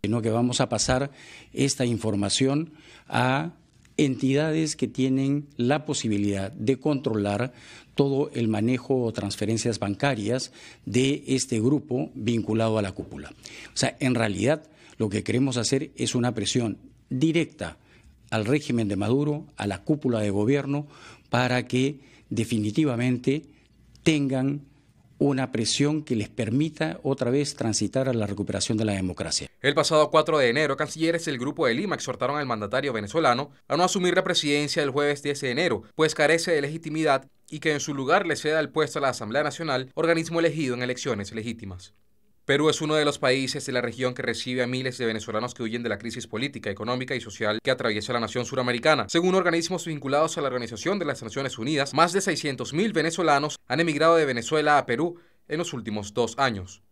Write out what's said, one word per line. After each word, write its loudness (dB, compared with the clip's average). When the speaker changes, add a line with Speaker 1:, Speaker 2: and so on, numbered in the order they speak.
Speaker 1:
Sino 0
que 0
vamos 2
a 0
pasar 0
esta 0
información 0
a 0
entidades 2
que -2
tienen 0
la 2
posibilidad 0
de 0
controlar 0
todo 2
el 0
manejo 0
o -2
transferencias -2
bancarias -2
de 2
este 0
grupo 0
vinculado 0
a 2
la -2
cúpula. -12
O -6
sea, 0
en 2
realidad, 2
lo 0
que -2
queremos 0
hacer 0
es -2
una 2
presión -2
directa 0
al 0
régimen 0
de 0
Maduro, 0
a -4
la -6
cúpula 0
de 0
gobierno, 0
para 2
que 0
definitivamente 0
tengan 2
una 2
presión 0
que -2
les -4
permita -2
otra 0
vez 0
transitar 0
a 0
la 0
recuperación -2
de 0
la 0
democracia. -4
Speaker 2:
El 2
pasado 4
cuatro 4
de 4
enero, 2
cancilleres -2
del -4
Grupo 0
de 2
Lima -2
exhortaron -4
al -4
mandatario -2
venezolano 2
a 0
no 4
asumir 2
la 2
presidencia 0
el 0
jueves 0
diez -2
de -2
enero, 0
pues 2
carece 4
de 2
legitimidad, 0
y -10
que 2
en 0
su -4
lugar 2
le 0
ceda 0
el -2
puesto 0
a 0
la 2
Asamblea -2
Nacional, -4
organismo 2
elegido 0
en -4
elecciones -4
legítimas. -10
Perú 4
es 0
uno 0
de 4
los -2
países 0
de -6
la 0
región -2
que -10
recibe -2
a 2
miles -4
de -2
venezolanos -4
que -8
huyen -4
de -4
la -2
crisis -10
política, -6
económica -4
y -4
social -4
que 0
atraviesa -2
la 0
nación -2
suramericana. 0
Según 2
organismos 0
vinculados 0
a -4
la -2
Organización -4
de -4
las -4
Naciones -6
Unidas, -2
más 6
de 2
seiscientos -4
mil 0
venezolanos 0
han -2
emigrado 4
de 4
Venezuela 2
a 4
Perú -2
en -4
los -4
últimos -6
dos 0
años. -2